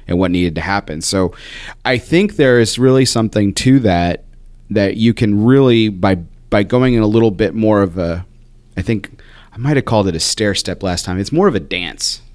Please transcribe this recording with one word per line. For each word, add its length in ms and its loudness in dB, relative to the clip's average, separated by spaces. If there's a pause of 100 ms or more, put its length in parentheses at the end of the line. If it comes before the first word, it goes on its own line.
and 100 -2
what 140 0
needed 240 0
to 40 -4
happen. 400 -6
So 320 -2 (520)
I 120 0
think 400 -2
there 240 4
is 180 0
really 260 4
something 500 0
to 260 2
that, 440 0 (440)
that 280 -2
you 180 2
can 300 0
really, 440 4
by, 280 0 (340)
by 140 2
going 300 2
in 80 2
a 40 2
little 240 4
bit 240 -2
more 280 2
of 160 -2
a, 280 -4 (500)
I 60 -4
think 380 -6 (320)
I 60 -18
might 180 -2
have 80 0
called 240 0
it 80 -2
a 40 -6
stair 360 -2
step 260 -8
last 220 -4
time. 160 -4
It's 100 -6
more 160 2
of 80 2
a 60 -2
dance 600 -8 (140)